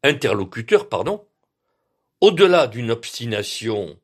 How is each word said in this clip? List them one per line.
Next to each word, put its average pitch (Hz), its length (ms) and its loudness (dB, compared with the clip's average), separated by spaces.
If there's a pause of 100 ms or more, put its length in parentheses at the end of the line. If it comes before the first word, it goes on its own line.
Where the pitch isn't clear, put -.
interlocuteur, 117 880 -2
pardon, 156 360 -6 (920)
au-delà 180 460 6
d'une 117 240 -8
obstination 107 1120 -6